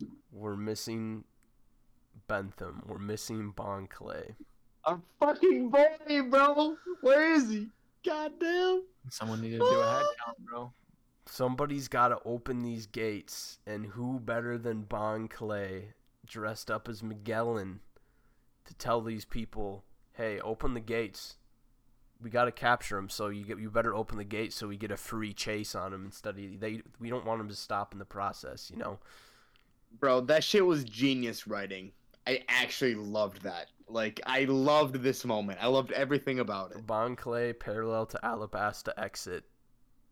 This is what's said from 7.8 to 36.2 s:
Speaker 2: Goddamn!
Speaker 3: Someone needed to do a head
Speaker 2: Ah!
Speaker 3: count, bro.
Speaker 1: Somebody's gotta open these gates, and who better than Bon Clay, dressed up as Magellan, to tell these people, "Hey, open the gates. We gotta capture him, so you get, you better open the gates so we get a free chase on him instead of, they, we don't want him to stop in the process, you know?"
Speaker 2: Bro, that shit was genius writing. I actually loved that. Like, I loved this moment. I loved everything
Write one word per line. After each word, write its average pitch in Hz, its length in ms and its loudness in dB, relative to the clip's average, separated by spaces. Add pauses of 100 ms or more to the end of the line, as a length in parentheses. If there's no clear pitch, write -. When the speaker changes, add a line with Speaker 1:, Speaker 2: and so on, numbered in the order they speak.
Speaker 2:
Goddamn! 349 800 2 (260)
Speaker 3:
Someone 110 320 -4
needed 113 180 -2
to 480 100 4
do 539 100 6
a 554 60 4 (100)
head 571 100 2
Speaker 2:
Ah! 587 200 -2
Speaker 3:
count, - 200 -10
bro. 123 260 -10 (540)
Speaker 1:
Somebody's 131 640 -2
gotta 123 340 4
open 120 380 -4
these 117 240 -6
gates, - 800 -6
and 107 180 -6
who 123 340 -4
better 117 380 -2
than 113 260 -4
Bon 110 440 -4
Clay, 101 600 -6 (360)
dressed 110 460 -8
up 107 160 -4
as 110 160 -8
Magellan, 110 800 -2 (840)
to - 100 -20
tell 120 260 0
these 110 240 -6
people, 107 580 -4 (300)
"Hey, 107 260 -4
open 113 340 0
the 120 60 -4
gates. 110 560 -4 (840)
We 117 80 -10
gotta 120 240 2
capture 120 440 0
him, 98 120 -6
so 107 180 -4
you 101 160 -6
get, 101 160 -8
you 110 100 -8
better 113 240 2
open 107 240 -4
the 104 60 -6
gates 104 320 -4
so 107 140 -6
we 101 80 -8
get 104 140 -6
a 98 60 -4
free 107 360 -6
chase 107 420 -4
on 95 180 -6
him 95 120 -10
instead 98 340 -10
of, 98 220 -12
they, 110 200 -6 (180)
we 117 100 -8
don't 117 160 -4
want 113 160 -2
him 104 80 -8
to 101 60 -10
stop 101 380 -4
in 98 60 -12
the 98 60 -12
process, - 640 -8
you - 60 -14
know?" 101 220 -8 (1000)
Speaker 2:
Bro, 127 220 6
that 151 240 6
shit 196 200 6
was 156 200 4
genius 120 600 0
writing. 98 460 -6 (340)
I 127 240 0
actually 123 460 2
loved 104 480 -2
that. 90 240 -8 (220)
Like, 110 360 -2
I 131 200 2
loved 135 500 6
this 127 280 0
moment. 101 380 0
I 117 60 0
loved 131 260 2
everything 135 460 0